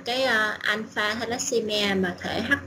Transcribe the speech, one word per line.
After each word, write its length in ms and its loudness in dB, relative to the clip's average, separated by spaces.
cái, 180 0
ờ, 360 2
alpha 560 -2
thalassemia 800 0
mà 260 0
thể 200 -2
H 120 2